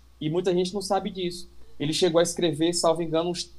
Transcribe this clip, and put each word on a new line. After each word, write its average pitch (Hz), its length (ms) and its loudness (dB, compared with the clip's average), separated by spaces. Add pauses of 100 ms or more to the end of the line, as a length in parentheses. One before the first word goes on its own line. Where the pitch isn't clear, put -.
(200)
E 151 100 -4
muita 180 240 2
gente 180 200 2
não 202 80 -4
sabe 190 280 -2
disso. 180 400 -6 (300)
Ele 143 120 0
chegou 170 280 4
a 170 40 6
escrever, 165 500 0
salvo 170 280 2
engano, 165 300 0
uns - 280 -8